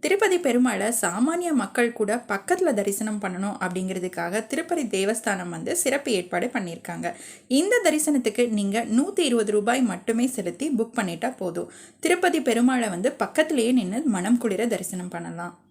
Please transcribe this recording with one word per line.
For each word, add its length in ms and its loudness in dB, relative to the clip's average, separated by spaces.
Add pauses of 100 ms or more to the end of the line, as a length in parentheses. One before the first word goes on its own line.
திருப்பதி 380 4
பெருமாளை 600 2
சாமானிய 520 0
மக்கள் 400 0
கூட 360 -2
பக்கத்துல 460 0
தரிசனம் 460 -2
பண்ணணும் 400 -4
அப்படிங்கிறதுக்காக 840 -4
திருப்பதி 360 -2
தேவஸ்தானம் 680 0
வந்து 280 -4
சிறப்பு 360 0
ஏற்பாடு 340 0
பண்ணியிருக்காங்க. 680 -6 (360)
இந்த 360 4
தரிசனத்துக்கு 640 2
நீங்க 360 0 (120)
நூத்தி 220 2
இருபது 340 2
ரூபாய் 300 2
மட்டுமே 440 0
செலுத்தி 440 -4
புக் 260 -2
பண்ணிட்டா 400 -2
போதும். 360 -6 (280)
திருப்பதி 400 2
பெருமாளை 480 2
வந்து 240 0
பக்கத்திலேயே 600 0
நின்னு 320 0
மனம் 340 2
குளிர 280 0
தரிசனம் 420 -4
பண்ணலாம். 520 -10 (100)